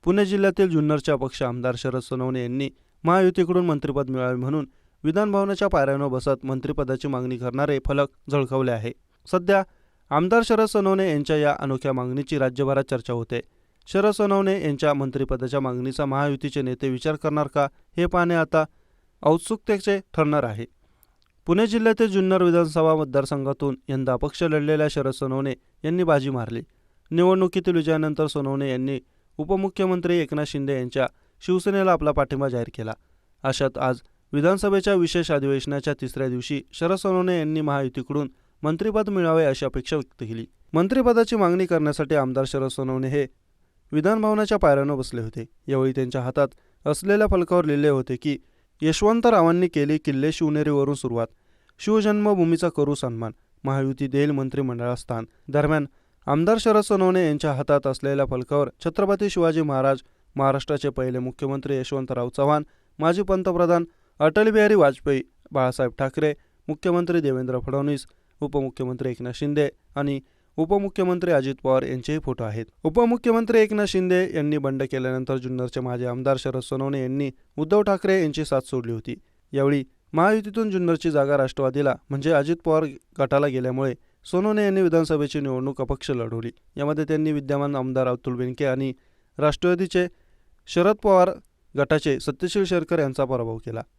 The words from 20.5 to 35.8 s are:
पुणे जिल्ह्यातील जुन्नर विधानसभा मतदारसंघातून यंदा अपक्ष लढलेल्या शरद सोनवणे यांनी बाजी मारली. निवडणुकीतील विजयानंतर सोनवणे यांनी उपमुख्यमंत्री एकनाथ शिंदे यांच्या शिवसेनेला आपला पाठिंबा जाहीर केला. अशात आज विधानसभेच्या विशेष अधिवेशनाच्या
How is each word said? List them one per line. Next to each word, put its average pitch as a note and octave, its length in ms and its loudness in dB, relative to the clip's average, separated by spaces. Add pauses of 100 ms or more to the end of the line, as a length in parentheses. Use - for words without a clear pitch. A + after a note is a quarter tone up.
पुणे G3+ 220 2
जिल्ह्यातील A3 400 2
जुन्नर F#3+ 360 2
विधानसभा D#3+ 520 4
मतदारसंघातून C#3 840 -2 (120)
यंदा C3+ 240 0
अपक्ष C#3+ 300 -4
लढलेल्या D3+ 440 2
शरद C3+ 260 -2
सोनवणे C3+ 400 -4 (320)
यांनी F3 180 0
बाजी C#3+ 260 2
मारली. A#2 320 -6 (500)
निवडणुकीतील F3+ 640 2
विजयानंतर D#3 520 0
सोनवणे C#3 440 -4
यांनी C3 280 -4 (380)
उपमुख्यमंत्री F#3 800 0
एकनाथ D3+ 300 -2
शिंदे C#3 260 -4
यांच्या B2+ 340 -2 (380)
शिवसेनेला F#3+ 460 2
आपला D3+ 200 2
पाठिंबा C#3 380 0
जाहीर A#2+ 180 -4 (100)
केला. A2 160 -8 (500)
अशात C3+ 340 -2
आज C3 200 -2 (360)
विधानसभेच्या F#3+ 600 2
विशेष E3+ 380 0
अधिवेशनाच्या C#3 600 -2